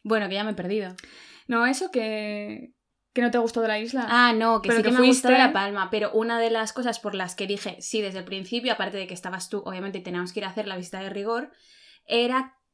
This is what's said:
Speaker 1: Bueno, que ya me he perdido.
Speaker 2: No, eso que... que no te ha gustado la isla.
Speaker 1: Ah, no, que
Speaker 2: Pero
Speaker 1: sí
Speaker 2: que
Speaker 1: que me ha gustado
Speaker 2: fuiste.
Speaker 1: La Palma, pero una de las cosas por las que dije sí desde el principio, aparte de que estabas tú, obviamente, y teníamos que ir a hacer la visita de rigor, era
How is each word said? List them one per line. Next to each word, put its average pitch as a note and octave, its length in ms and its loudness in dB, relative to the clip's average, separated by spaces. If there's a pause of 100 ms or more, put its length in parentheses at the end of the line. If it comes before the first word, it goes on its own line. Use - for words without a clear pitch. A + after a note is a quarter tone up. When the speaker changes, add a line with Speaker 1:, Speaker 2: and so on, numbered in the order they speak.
Speaker 1:
Bueno, G#3+ 260 0
que F#3+ 60 -4
ya G3+ 100 -2
me G#3+ 80 -2
he - 20 -8
perdido. F#3 400 -4 (520)
Speaker 2:
No, A#3 200 2
eso C4+ 240 0
que... G#3+ 840 -6 (400)
que A#3+ 100 0
no A#3+ 80 4
te A#3+ 60 2
ha A#3+ 40 4
gustado A3+ 260 0
la G#3+ 120 0
isla. A#3 300 -4
Speaker 1:
Ah, A#3+ 280 6
no, A3+ 260 4
que - 60 0
Speaker 2:
Pero A#3 100 4
Speaker 1:
sí A3 60 6
Speaker 2:
que A3+ 60 4
Speaker 1:
que B3 60 6
me B3 80 8
ha - 40 8
gustado B3+ 260 6
Speaker 2:
fuiste. C4 140 8
Speaker 1:
La - 40 0
Palma, G3 380 -2
pero G#3 220 0
una A#3 260 2
de A3+ 120 2
las A3 220 -2
cosas A#3+ 280 -4
por G3+ 140 -6
las F#3 200 -6
que G3 120 -6
dije G3+ 340 -6
sí - 200 -4
desde F#3+ 200 -6
el F3+ 40 -12
principio, A3 480 -4
aparte G3+ 240 -4
de F#3+ 100 -6
que F3+ 80 -12
estabas F3+ 340 -8
tú, G#3 160 -6
obviamente, F#3+ 340 -8
y F#3 40 -10
teníamos F3 300 -6
que G#3+ 80 -6
ir G3 60 -4
a - 40 -8
hacer G#3 160 -6
la F#3+ 100 -6
visita F3+ 240 -10
de G3 100 -8
rigor, A3+ 400 -4 (560)
era B3 500 0 (180)